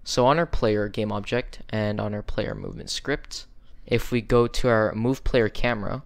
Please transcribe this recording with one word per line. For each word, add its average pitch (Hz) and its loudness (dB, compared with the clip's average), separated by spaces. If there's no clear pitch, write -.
So - 2
on 147 6
our 165 0
player 104 2
game 104 -2
object 104 -4
and 107 -2
on 104 -4
our 104 -6
player 104 -2
movement 95 -10
script, - -6
if - -2
we 123 2
go 120 4
to - 2
our 110 4
move 120 0
player 117 4
camera 117 -2